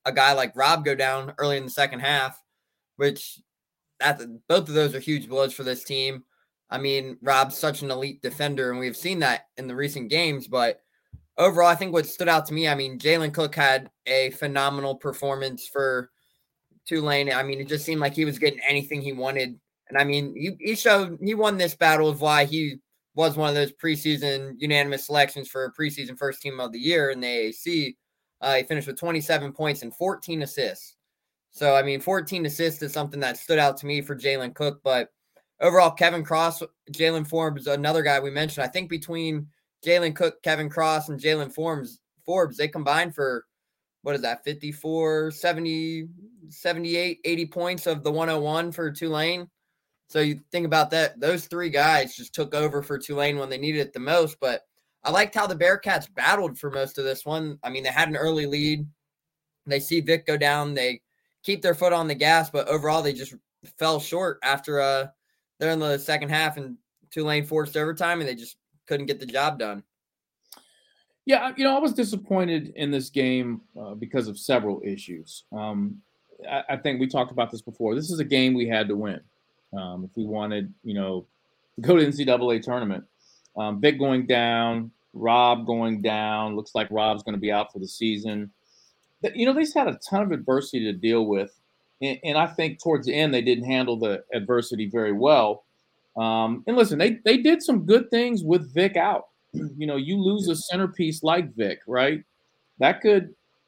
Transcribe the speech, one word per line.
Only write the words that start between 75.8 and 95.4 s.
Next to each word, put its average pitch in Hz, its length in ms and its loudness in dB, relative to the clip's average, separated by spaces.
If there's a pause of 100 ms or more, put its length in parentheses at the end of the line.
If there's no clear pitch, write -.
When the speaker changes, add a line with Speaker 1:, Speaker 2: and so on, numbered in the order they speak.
Speaker 2:
I, 135 200 -2
I 135 80 -2
think 135 240 -4
we 131 80 0
talked 127 240 -2
about 117 180 -2
this 113 120 -12
before. 117 340 -4
This 160 160 -6
is 160 80 -4
a 135 40 -2
game 131 300 4
we 120 140 0
had 110 180 2
to 104 80 0
win, 101 260 -4 (560)
um, 92 280 -8
if 92 120 -14
we 110 100 -4
wanted, 107 460 -4 (120)
you 107 100 -6
know, 95 320 -4 (480)
to 123 60 -12
go 165 160 6
to 156 60 8
the 147 40 6
N 143 60 0
C 143 120 -2
double 123 280 2
A 110 80 0
tournament. 113 420 -4 (520)
Um, 107 280 -4
Vic 147 160 6
going 131 280 0
down, 117 640 2 (220)
Rob 117 540 4
going 113 340 0
down. 107 560 -2
Looks 107 180 -8
like 107 160 0
Rob's 107 320 0
gonna 104 140 -6
be 104 160 -2
out 104 180 0
for 98 100 -12
the 95 60 -8
season. 104 640 -4 (680)
Th-, 226 160 -4
you 240 80 2
know, 269 80 4
they 302 80 2
just 302 160 0
had 262 120 4
a - 200 -4
ton 196 140 2
of 190 100 0
adversity 131 520 0
to 104 100 -2
deal 113 320 2
with, 98 340 -2 (400)
and, 135 240 -4
and 151 140 0
I 165 80 4
think 160 360 -4
towards 143 240 0
the 143 80 0
end 151 200 2
they 120 80 2
didn't 120 240 2
handle 127 320 0
the 104 340 -2
adversity 113 560 -2
very 107 240 0
well. 113 520 4 (520)